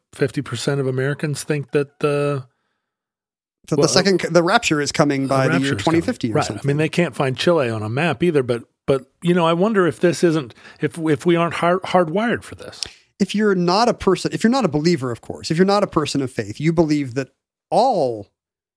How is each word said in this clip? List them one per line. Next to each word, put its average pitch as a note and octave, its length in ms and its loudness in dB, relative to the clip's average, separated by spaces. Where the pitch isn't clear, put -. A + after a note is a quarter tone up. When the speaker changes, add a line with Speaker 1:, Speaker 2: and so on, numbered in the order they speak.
Speaker 1:
fifty - 280 -2
percent C#3 400 -4
of C3 60 -2
Americans C3+ 560 -4
think D3 280 -6
that C#3+ 280 -2
the C#3+ 460 -2
Speaker 2:
That D3+ 80 -2
Speaker 1:
well, D3 60 4
Speaker 2:
the D#3 100 2
second, F#3 260 2
the E3+ 100 6
rapture E3+ 380 0
is C#3 100 -4
coming C#3+ 320 2
Speaker 1:
the C3+ 60 -2
Speaker 2:
by C3+ 180 2
the B2+ 60 0
year C3+ 60 2
Speaker 1:
rapture C3+ 40 0
is C#3 60 -2
coming. E3 180 2
Speaker 2:
twenty - 0 -
fifty E3 300 -4
or - 40 -2
Speaker 1:
Right. C#3+ 100 0
Speaker 2:
something. G#2+ 200 -8
Speaker 1:
I - 20 -6
mean, C#3+ 100 0
they D#3 120 0
can't E3 260 -2
find C3 220 -2
Chile D#3+ 320 2
on A2 140 -4
a G#2+ 40 -6
map C#3 360 -2
either, D#3 200 2
but, A#2+ 200 -4
but, C3+ 180 0
you F3 120 2
know, F3 120 2
I E3 80 4
wonder F#3+ 340 2
if - 140 -4
this F3 240 2
isn't, D#3 280 0
if, D3 160 -4
if D#3 280 0
we E3+ 120 4
aren't E3+ 160 0
hard, F3 300 0
hardwired F#3 600 0
for - 120 -18
this. - 260 -18
Speaker 2:
If - 140 -2
you're G3+ 220 2
not F3+ 320 2
a G#3 60 4
person, F3+ 400 0
if D#3 100 -4
you're A3+ 80 4
not C4 140 2
a E3+ 40 0
believer, D3 420 0
of A2+ 100 -8
course, - 280 -10
if E3 60 -2
you're F#3 100 4
not G3+ 180 4
a G3+ 40 2
person D3 340 -2
of B2+ 100 -4
faith, G#2 280 -8
you D#3+ 140 0
believe D3+ 400 0
that C3 160 -6
all D#3 560 0